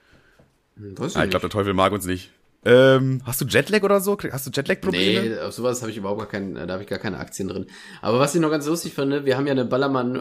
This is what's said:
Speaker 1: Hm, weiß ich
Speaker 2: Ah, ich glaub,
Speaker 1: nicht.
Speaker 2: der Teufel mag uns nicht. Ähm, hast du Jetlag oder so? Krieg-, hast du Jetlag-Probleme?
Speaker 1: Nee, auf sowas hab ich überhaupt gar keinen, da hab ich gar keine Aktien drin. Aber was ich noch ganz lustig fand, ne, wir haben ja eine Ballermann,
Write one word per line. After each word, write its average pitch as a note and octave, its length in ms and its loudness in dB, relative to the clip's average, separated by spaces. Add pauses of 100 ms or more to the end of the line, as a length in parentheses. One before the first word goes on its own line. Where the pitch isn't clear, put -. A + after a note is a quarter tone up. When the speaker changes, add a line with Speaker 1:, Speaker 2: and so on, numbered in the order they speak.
(760)
Speaker 1:
Hm, G2+ 200 -14
weiß C#3 140 -6
ich - 60 -4
Speaker 2:
Ah, - 80 2
ich G2 40 -2
glaub, F#2+ 140 0
Speaker 1:
nicht. F2 100 -6
Speaker 2:
der G#2 60 0
Teufel G2 160 2
mag F#2+ 160 4
uns F#2 160 -4
nicht. F#2 240 -4 (360)
Ähm, C3 580 6
hast B2 160 -4
du D3 40 0
Jetlag C#3+ 380 2
oder G3 180 4
so? G3+ 140 0
Krieg-, - 180 -8
hast C#3+ 140 -8
du - 40 -10
Jetlag-Probleme? C3+ 760 0
Speaker 1:
Nee, A2 100 -6
auf F2+ 140 -6
sowas A#2+ 300 -2
hab A2 60 -6
ich G#2+ 80 -8
überhaupt G2+ 200 -4
gar G#2+ 100 -8
keinen, G2 280 -6
da E2+ 180 -6
hab F#2+ 80 -6
ich G2+ 60 -14
gar F#2+ 100 -6
keine F#2 220 -6
Aktien - 280 -8
drin. F#2+ 200 -8 (340)
Aber A2+ 160 2
was C#3+ 160 2
ich E3+ 80 2
noch D#3 80 2
ganz D3+ 160 -2
lustig E3 300 -4
fand, C#3 140 -2
ne, C#3+ 140 -2
wir B2+ 140 2
haben C#3 80 0
ja D3 60 0
eine C3 140 2
Ballermann, C3 560 0